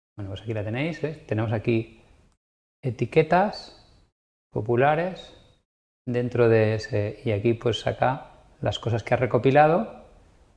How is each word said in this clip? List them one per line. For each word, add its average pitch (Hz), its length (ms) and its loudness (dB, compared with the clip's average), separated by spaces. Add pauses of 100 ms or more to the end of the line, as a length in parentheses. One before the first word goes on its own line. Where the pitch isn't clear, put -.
(160)
Bueno, 98 140 -10
pues 98 120 -12
aquí 113 120 -8
la 107 100 -4
tenéis, 135 400 -6
¿eh? 151 240 -8
Tenemos 110 240 -2
aquí 113 520 -2 (800)
etiquetas 160 1000 0 (720)
populares 139 800 0 (720)
dentro 120 420 2
de 110 280 4
ese, 107 500 -4
y 117 60 0
aquí, 107 220 2
pues, 113 280 -2
saca 120 460 -2 (340)
las 117 180 -4
cosas 110 240 -2
que - 100 -2
ha 117 40 2
recopilado, 147 880 2 (520)